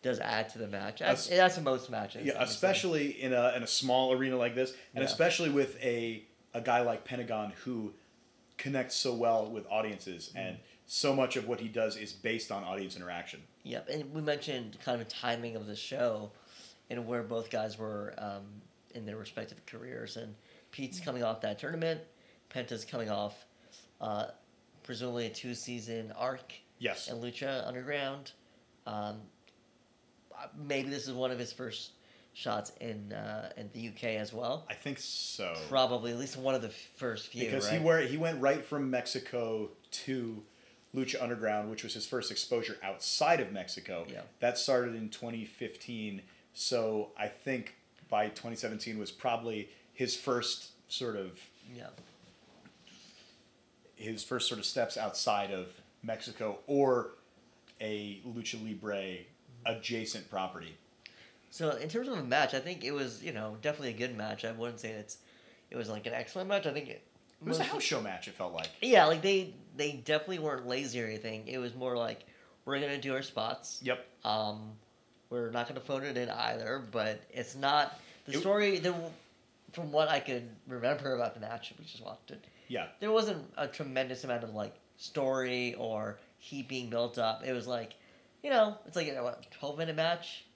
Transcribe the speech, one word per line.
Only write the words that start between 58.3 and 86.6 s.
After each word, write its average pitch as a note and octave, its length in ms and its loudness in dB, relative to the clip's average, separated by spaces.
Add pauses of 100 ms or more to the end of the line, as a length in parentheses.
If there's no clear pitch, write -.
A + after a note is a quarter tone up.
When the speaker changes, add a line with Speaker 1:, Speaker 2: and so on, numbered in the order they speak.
Speaker 2:
Libre G2 540 -4 (460)
adjacent A2+ 640 -2
property. F2+ 460 -4 (760)
Speaker 1:
So D#3+ 200 0
in C3+ 180 -2
terms A#3+ 200 -2
of A#3 100 -2
a D3+ 40 -2
match, C3+ 320 4
I C3+ 60 2
think F3 240 -6
it C3+ 80 -2
was, B2+ 300 -2
you C3+ 100 -6
know, A2 280 -4
definitely D3 300 0
a G#2+ 80 -6
good B2 180 -2
match. G#2+ 280 -4
I A2+ 80 -2
wouldn't A2+ 280 -6
say A2 100 -6
it's, G#2+ 280 -10 (520)
it - 60 -8
was, G#2+ 120 -2
like, G#2+ 180 -4
an A#2+ 80 -4
excellent F#3 340 -4
match. F3+ 180 4
I C#3+ 60 0
think D3 160 -4
it - 140 -12 (400)
Speaker 2:
It D#3 60 -6
was D#3+ 100 2
a - 20 2
Speaker 1:
was - 80 0
Speaker 2:
house F#4+ 140 0
show C3 180 2
match, F#2+ 260 -6
it G2 80 -12
felt F2 200 -4
like. E2 140 -2 (120)
Speaker 1:
Yeah, A#3+ 240 10
like, D#3+ 180 6
they, F#3+ 320 4 (220)
they D3 160 0
definitely D3+ 460 0
weren't C#3 280 -2
lazy B2 360 -2
or A2 40 -2
anything. A2 400 -6
It C3 120 -4
was A#2+ 160 -4
more B2+ 220 -2
like, A2+ 280 -2 (400)
"We're C#3 160 0
gonna C#3+ 200 -2
do C3+ 140 0
our C3 80 0
spots. - 600 -4
Speaker 2:
Yep. B2 220 0 (200)
Speaker 1:
Um, G#2+ 480 0 (560)
we're A#2+ 220 -2
not A#2+ 180 0
gonna C3 120 -6
phone C3+ 240 -2
it C#3 120 -2
in B2 140 0
either," A2+ 600 0
but G#2+ 300 0 (100)
it's - 240 -6
not, C#3 460 4 (240)
the C#3 80 -8
Speaker 2:
It D3 80 2
Speaker 1:
story, G3 380 6
the, F3 160 2 (800)
from D#3 200 -6
what D3+ 160 8
I D3 120 4
could A#2+ 280 -2 (180)
remember C3 480 2
about A#2+ 200 0
the A#2 60 -12
match, A2+ 380 -8
we - 60 -16
just - 180 -14
watched - 280 -12
it. - 120 -12 (260)
Speaker 2:
Yeah. G#2+ 180 -2 (140)
Speaker 1:
There G#3+ 120 2
wasn't G#3 320 4 (140)
a C#3 100 0
tremendous C3 560 -2
amount A#2+ 200 0
of, G#2+ 100 -8
like, G2+ 200 -2 (220)
story B2+ 800 2
or G#2+ 440 -2 (200)
heat C#3 300 -8